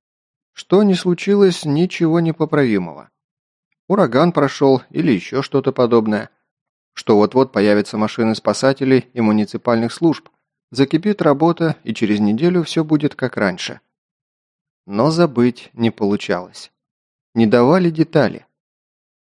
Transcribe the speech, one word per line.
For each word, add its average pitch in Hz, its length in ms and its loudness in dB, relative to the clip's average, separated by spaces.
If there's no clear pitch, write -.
Что - 300 0
ни 202 100 2
случилось, 185 720 0
ничего 165 540 0
непоправимого. 123 880 -2
Ураган 170 460 2
прошел 139 580 2
или 156 200 -2
еще 131 300 -2
что-то 135 300 -2
подобное. 110 580 0
Что - 220 0
вот-вот 123 360 2
появятся 104 460 0
машины 110 380 -2
спасателей 131 800 0
и 123 80 -4
муниципальных 113 720 -2
служб, - 360 -2
закипит 160 540 -2
работа, 160 600 0
и 110 120 -8
через 104 240 0
неделю 139 420 0
все 160 220 -4
будет 151 320 -2
как - 200 -6
раньше. 95 460 -4
Но 107 240 -2
забыть 135 640 -2
не 117 160 -2
получалось. 98 840 -4
Не 117 120 2
давали 135 460 4
детали. 151 560 -2